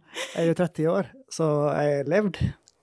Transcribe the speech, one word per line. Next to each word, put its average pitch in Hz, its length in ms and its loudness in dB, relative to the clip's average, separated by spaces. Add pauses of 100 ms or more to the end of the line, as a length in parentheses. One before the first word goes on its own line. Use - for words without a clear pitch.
(360)
jeg 170 80 0
er 165 80 4
jo 156 80 0
tretti 165 260 0
år, 180 220 0 (180)
så 160 220 -2 (220)
jeg 147 260 2
har 139 160 -4
levd. 202 260 0 (440)